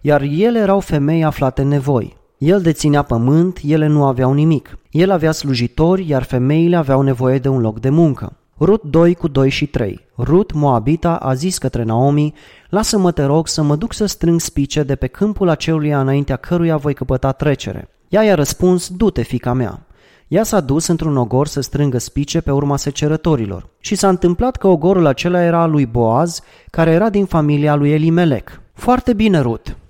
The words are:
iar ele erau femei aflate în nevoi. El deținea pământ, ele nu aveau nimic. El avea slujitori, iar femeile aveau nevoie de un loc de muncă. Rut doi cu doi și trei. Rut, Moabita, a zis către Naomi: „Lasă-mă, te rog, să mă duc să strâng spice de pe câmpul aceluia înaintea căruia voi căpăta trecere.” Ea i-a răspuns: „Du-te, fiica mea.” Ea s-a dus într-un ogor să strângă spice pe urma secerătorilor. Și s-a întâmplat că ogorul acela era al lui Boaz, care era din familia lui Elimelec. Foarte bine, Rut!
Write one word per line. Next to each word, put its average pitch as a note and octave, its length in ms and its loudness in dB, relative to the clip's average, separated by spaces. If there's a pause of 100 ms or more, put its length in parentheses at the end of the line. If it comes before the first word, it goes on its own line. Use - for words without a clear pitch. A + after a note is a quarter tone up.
iar D3 220 2
ele F#3+ 360 0
erau G3 220 2
femei D#3+ 440 0
aflate C#3 380 -2
în C#3 60 0
nevoi. C#3 480 -2 (220)
El F3+ 220 2
deținea D3+ 420 2
pământ, C#3+ 640 0
ele D#3 200 2
nu D3+ 180 2
aveau C3 280 0
nimic. D3+ 460 0 (120)
El F3+ 200 2
avea D#3+ 220 2
slujitori, D#3 760 -2
iar C3+ 140 0
femeile D3+ 540 2
aveau C#3 260 2
nevoie C3 360 0
de B2+ 100 -2
un C3+ 120 0
loc A2 200 -2
de C3 100 0
muncă. D3+ 460 0 (240)
Rut G3 220 2
doi E3 320 2
cu F3 140 -6
doi C3+ 200 2
și C#3+ 180 -4
trei. G2+ 420 -6 (100)
Rut, D#3 340 0
Moabita, D3 640 0
a C3 180 -4
zis E3+ 240 -4
către B2 240 -4
Naomi: C#3+ 520 0 (340)
„Lasă-mă, G3 440 0
te D#3 100 -2
rog, D3+ 260 0
să - 140 -4
mă D3 140 2
duc G#3 160 -6
să G#3+ 140 -4
strâng E3+ 340 0
spice C#3+ 420 -4
de C#3 120 -2
pe C3 120 -6
câmpul G3 420 -2
aceluia D3+ 520 0
înaintea C#3 360 0
căruia E3 400 -2
voi C#3+ 180 -2
căpăta C3+ 380 -2
trecere.” - 560 -4 (200)
Ea G#3 140 2
i-a G#3 120 4
răspuns: F3+ 540 0
„Du-te, F#3 340 -2
fiica A#2+ 300 -4
mea.” B2 300 -4 (460)
Ea F#3 140 0
s-a G#3+ 180 0
dus C#3+ 260 -2
într-un D#3 300 0
ogor B2+ 300 0
să C#3+ 140 -6
strângă C3+ 380 -2
spice C#3+ 420 -4
pe D3 100 -6
urma C#3+ 260 0
secerătorilor. D3 920 -4 (120)
Și - 140 -6
s-a G3 140 0
întâmplat F#3 480 0
că - 100 -2
ogorul F3 400 4
acela F3 360 0
era E3+ 200 2
al E3 80 0
lui D3 160 2
Boaz, A#2+ 540 0 (300)
care E3 200 2
era F#3+ 200 2
din G3+ 140 0
familia D3 500 0
lui C#3+ 160 2
Elimelec. D#3 680 0 (120)
Foarte B3 400 -2
bine, G#3 280 2
Rut! A#2 360 -4 (140)